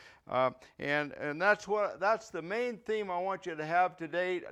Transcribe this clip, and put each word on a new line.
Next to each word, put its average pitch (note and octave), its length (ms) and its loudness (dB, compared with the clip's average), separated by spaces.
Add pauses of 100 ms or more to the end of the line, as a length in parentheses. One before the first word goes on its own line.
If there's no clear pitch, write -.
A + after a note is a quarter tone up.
(300)
Uh, B2+ 220 4 (260)
and, D3 360 0
and D3 280 -4
that's G3+ 260 4
what, G3 320 0
that's G#3+ 300 2
the E3+ 120 -6
main A3 360 -4
theme G#3+ 320 -4
I F3+ 100 -2
want F#3 280 -4
you E3+ 80 -4
to D#3 100 -4
have F3 320 4
today. F3 440 -2 (100)